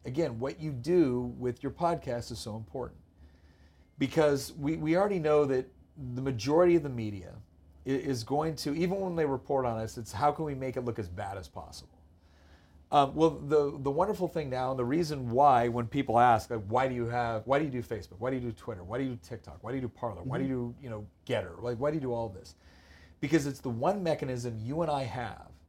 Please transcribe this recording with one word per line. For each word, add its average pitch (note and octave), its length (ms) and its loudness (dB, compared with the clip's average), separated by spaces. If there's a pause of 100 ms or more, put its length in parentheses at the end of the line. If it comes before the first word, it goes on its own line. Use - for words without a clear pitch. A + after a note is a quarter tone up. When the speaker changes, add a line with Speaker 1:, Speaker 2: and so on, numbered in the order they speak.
Speaker 1:
again, B2+ 340 -2
what C3+ 200 -4
you D#3 120 -6
do B2 640 2
with B2 240 -4
your C3+ 100 -4
podcast D3+ 600 -2
is A2+ 80 -8
so G#2+ 160 -10
important. A#2+ 440 -10 (1000)
Because C#3 600 2
we, D3+ 180 -2
we D#3+ 180 2
already G3 240 2
know D3+ 260 6
that C3 220 0 (480)
the C3 60 -4
majority C#3+ 540 4
of D#3 80 4
the C#3+ 60 -6
media G#2+ 440 -6 (520)
i-, C3 40 -4
is C3 340 0
going D3 340 -2
to, D3 180 -4
even F3+ 240 0
when F#3 160 -4
they D#3+ 100 2
report C3+ 400 0
on A2+ 120 0
us, A2+ 200 -6
it's A2+ 140 -12
how C#3+ 200 2
can D#3 140 -4
we D3 100 -6
make C3 220 -6
it B2+ 80 -2
look A#2 140 -4
as F#2+ 100 -6
bad G2 280 -8
as F2+ 100 -12
possible? - 420 -16 (1000)
Um, C#3+ 260 4
well, D#3+ 160 6
the, C#3+ 480 2
the C3+ 120 0
wonderful F3+ 380 0
thing D3 200 -4
now, B2+ 200 -2
and C3 100 -2
the B2 60 2
reason C#3+ 440 -2
why B2 380 8
when A#2 200 0
people B2 320 0
ask, A#2+ 300 6
like, A2+ 200 -4
"Why B2+ 180 2
do B2+ 80 -2
you A#2+ 120 -2
have, A#2 380 -2
why C3+ 140 4
do D#3 60 2
you C#3 60 -4
do B2 120 -4
Facebook? G2+ 360 -8
Why B2 100 -2
do C3+ 80 -2
you B2 60 -4
do A#2+ 100 -4
Twitter? G2+ 280 -10
Why G2+ 160 -8
do C#3 60 -2
you C3 60 -2
do A#2+ 120 -8
TikTok? G2 400 -16
Why A2+ 100 -8
do C3+ 40 -4
you C3 60 -4
do A#2+ 80 -4
Parler? G#2+ 340 -8
Why B2+ 140 -4
do C3 80 0
you B2 280 -2
Speaker 2:
Mm-hmm. - 60 -18
Speaker 1:
do, C#3+ 40 -18
you B2+ 60 -12
know, G#2+ 160 -8 (220)
Gettr? A2 340 -4
Like, A#2+ 180 -4
why C#3+ 120 0
do D#3+ 40 -4
you D3+ 60 -2
do B2+ 120 -2
all A2+ 160 -4
this?" - 260 -16 (640)
Because D3 260 2
it's C#3 140 -6
the - 100 -8
one E3+ 340 0
mechanism B2+ 600 -2
you D3 200 -2
and D#3 80 0
I C#3 120 0
have A#2 460 -8 (200)